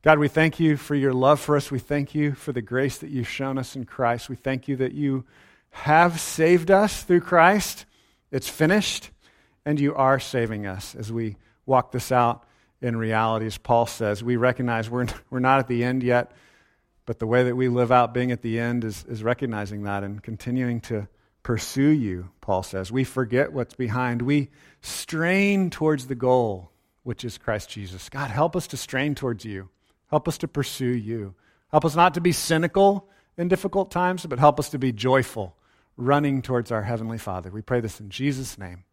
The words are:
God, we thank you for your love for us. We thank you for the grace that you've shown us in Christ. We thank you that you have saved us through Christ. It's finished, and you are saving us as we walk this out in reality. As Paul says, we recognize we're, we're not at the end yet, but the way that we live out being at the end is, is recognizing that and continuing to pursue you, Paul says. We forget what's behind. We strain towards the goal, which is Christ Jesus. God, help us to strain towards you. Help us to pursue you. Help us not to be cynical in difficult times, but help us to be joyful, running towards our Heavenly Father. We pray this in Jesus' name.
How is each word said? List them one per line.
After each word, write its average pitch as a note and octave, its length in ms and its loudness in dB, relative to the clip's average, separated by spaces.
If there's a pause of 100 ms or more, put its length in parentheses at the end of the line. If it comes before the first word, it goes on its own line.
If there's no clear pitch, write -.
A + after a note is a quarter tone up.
God, D#3 160 8
we D3 120 2
thank D#3+ 320 2
you D#3 160 4
for - 180 -4
your C3+ 160 2
love C3 300 4
for D3 160 2
us. C#3+ 140 -2
We C3 80 -2
thank D3 360 -4
you D3 200 0
for C#3+ 180 -10
the A#2+ 80 -4
grace B2+ 380 -2
that - 100 -14
you've B2+ 180 -4
shown C3+ 300 -6
us B2+ 180 -8
in C3 80 -8
Christ. A#2+ 460 -2
We B2 80 -8
thank C3 320 -6
you C3+ 80 -2
that B2+ 160 -2
you C#3 320 -2 (460)
have E3 500 4
saved E3+ 500 2
us G3 320 4
through F3+ 180 4
Christ. F3+ 640 4 (460)
It's C3+ 160 -4
finished, - 600 0 (560)
and D3 120 0
you C#3+ 160 2
are C3+ 280 2
saving A2 440 -4
us F#2+ 300 -10
as A2 160 -10
we A2+ 240 -6 (300)
walk C3 260 2
this B2+ 220 -4
out B2 320 2 (360)
in A#2+ 140 -2
reality. A2 500 0
As G#2+ 120 -8
Paul A#2 300 2
says, G#2 360 -4
we B2 140 0
recognize A#2+ 520 0
we're, B2 180 -2 (220)
we're B2+ 100 -6
not C3 200 4
at B2 80 -2
the A#2+ 160 0
end B2+ 180 0
yet, A#2+ 300 2 (760)
but A2+ 140 -8
the A2+ 80 -4
way B2 160 4
that B2 140 0
we B2+ 100 2
live B2 240 2
out A#2+ 220 4
being B2 180 -2
at A#2 100 -6
the A2+ 160 -4
end A#2+ 280 -2
is, G#2+ 240 -8
is A2 120 -8
recognizing G#2+ 600 -4
that G2+ 200 -4
and G2+ 200 -10
continuing A#2+ 580 -4
to G#2 280 -8 (320)
pursue C3 480 0
you, G2 400 0 (120)
Paul F#2+ 220 -2
says. F#2+ 280 -8
We C3 120 0
forget B2 500 0
what's B2+ 220 -6
behind. A#2+ 480 -2
We C#3 260 2 (320)
strain F#3+ 880 0
towards D3+ 380 0
the C3+ 80 -6
goal, A#2+ 560 2 (320)
which B2 200 -8
is A#2 140 -8
Christ G#2+ 320 -4
Jesus. F#2 400 -14
God, C3+ 220 -8
help D#3 240 0
us F3 120 -2
to C3 100 -12
strain C#3 360 -2
towards A#2+ 320 -6
you. G2 240 -10 (400)
Help D3+ 180 0
us D#3+ 120 -6
to D#3+ 80 -4
pursue C3+ 400 -4
you. A2 480 -4 (340)
Help D#3 160 2
us D3+ 100 0
not F3 200 6
to F3 60 -4
be F3 100 2
cynical F#3+ 760 2 (300)
in F3 100 -2
difficult F#3+ 440 0
times, F3+ 340 0
but C3+ 140 -6
help D3 200 6
us C#3+ 100 -4
to C#3+ 100 -6
be C3 120 0
joyful, A2+ 640 0 (420)
running C#3 440 2
towards A#2+ 300 -2
our A2 100 -2
Heavenly A2+ 380 -6
Father. F#2 320 -8
We G#2+ 100 -12
pray B2 180 -2
this A2 200 -6
in G#2 100 -16
Jesus' C3+ 480 -6
name. F#2 360 -16